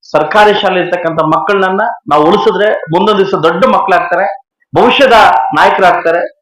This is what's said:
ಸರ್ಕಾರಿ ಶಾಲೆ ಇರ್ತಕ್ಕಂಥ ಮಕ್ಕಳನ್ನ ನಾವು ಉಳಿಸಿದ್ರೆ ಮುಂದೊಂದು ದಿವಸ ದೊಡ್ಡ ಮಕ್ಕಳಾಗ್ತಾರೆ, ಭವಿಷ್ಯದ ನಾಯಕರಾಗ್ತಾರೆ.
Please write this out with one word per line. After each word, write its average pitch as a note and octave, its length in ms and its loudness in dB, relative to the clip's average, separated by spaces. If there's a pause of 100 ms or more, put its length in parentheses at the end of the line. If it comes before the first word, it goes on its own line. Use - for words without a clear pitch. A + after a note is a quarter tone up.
(120)
ಸರ್ಕಾರಿ G#3 500 2
ಶಾಲೆ F3+ 200 -2
ಇರ್ತಕ್ಕಂಥ E3+ 380 -4 (140)
ಮಕ್ಕಳನ್ನ G3 500 -2 (280)
ನಾವು D3+ 160 4
ಉಳಿಸಿದ್ರೆ G3+ 400 0 (260)
ಮುಂದೊಂದು G3+ 280 0
ದಿವಸ F#3+ 140 0 (100)
ದೊಡ್ಡ E3+ 160 0 (140)
ಮಕ್ಕಳಾಗ್ತಾರೆ, F3 500 -2 (520)
ಭವಿಷ್ಯದ A#3+ 380 2 (420)
ನಾಯಕರಾಗ್ತಾರೆ. F3 640 0 (200)